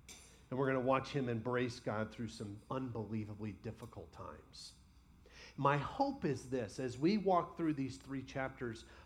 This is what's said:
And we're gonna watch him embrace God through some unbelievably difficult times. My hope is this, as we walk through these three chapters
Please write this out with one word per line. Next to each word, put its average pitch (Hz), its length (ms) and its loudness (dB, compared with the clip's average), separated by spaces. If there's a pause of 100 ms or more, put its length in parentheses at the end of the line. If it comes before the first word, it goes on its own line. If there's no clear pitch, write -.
(500)
And 127 100 -2
we're 139 80 4
gonna 135 120 4
watch 131 300 4
him 135 180 0
embrace 120 520 0
God 110 320 0
through 113 180 -6
some 104 260 -8 (140)
unbelievably 110 960 -4
difficult 107 500 -10
times. - 600 -14 (840)
My 143 200 6
hope 277 460 -2
is 135 200 2
this, 123 360 -2
as 123 200 -2
we 185 180 6
walk 175 400 4
through 160 160 4
these 135 240 -2
three 131 240 -6
chapters 127 640 -4 (200)